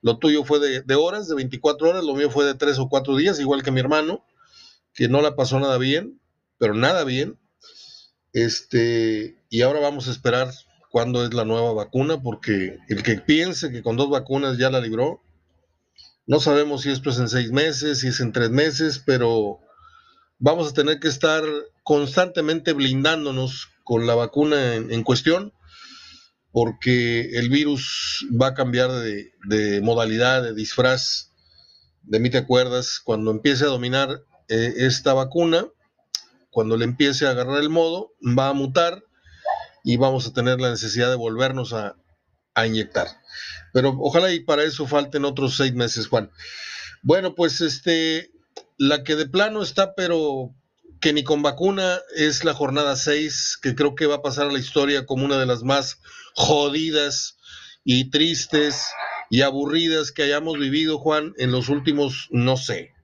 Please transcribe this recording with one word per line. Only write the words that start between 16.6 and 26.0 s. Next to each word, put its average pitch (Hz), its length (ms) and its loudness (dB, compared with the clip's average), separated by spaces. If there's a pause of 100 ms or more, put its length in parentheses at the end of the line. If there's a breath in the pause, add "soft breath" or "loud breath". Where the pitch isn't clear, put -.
si 139 100 -2
esto 135 200 -2
es 123 80 0
en 120 100 0
seis 117 220 -2
meses, 143 480 0
si 131 80 -2
es 123 140 -2
en 113 120 -4
tres 117 160 2
meses, 151 560 0
pero 117 540 2 (800 soft breath)
vamos 156 280 2
a 143 60 -6
tener 147 260 2
que 160 100 0
estar 156 340 2 (400)
constantemente 156 920 0
blindándonos 135 960 -2 (140)
con 117 240 0
la 117 80 4
vacuna 135 580 2
en, 113 180 -4
en 113 120 -2
cuestión, 165 500 0 (1000 loud breath)